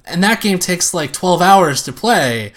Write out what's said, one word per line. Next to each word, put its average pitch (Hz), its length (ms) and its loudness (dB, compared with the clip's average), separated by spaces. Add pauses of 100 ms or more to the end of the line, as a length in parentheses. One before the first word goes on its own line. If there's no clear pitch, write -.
and 175 220 -4
that 220 160 0
game 196 180 0
takes, 180 340 -4
like, 156 200 -4
twelve 175 280 0
hours 180 420 4
to 135 100 -10
play 127 640 -2